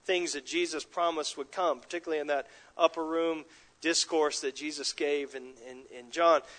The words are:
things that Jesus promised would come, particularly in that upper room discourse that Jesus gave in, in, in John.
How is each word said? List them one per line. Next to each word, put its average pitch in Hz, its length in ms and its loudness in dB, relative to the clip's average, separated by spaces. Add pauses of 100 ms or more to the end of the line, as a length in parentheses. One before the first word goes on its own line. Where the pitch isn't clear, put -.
things 175 300 0
that 143 120 -8
Jesus 160 380 -2
promised 165 540 -2
would 143 160 -8
come, 160 260 0
particularly 165 400 -4
in 147 80 -4
that 143 200 0 (300)
upper 165 280 4
room 160 400 0 (340)
discourse 156 600 2
that 135 140 -2
Jesus 147 360 -6
gave 143 440 -2
in, 127 80 -12 (260)
in, 127 80 -16 (200)
in 123 140 -16
John. 165 300 6 (180)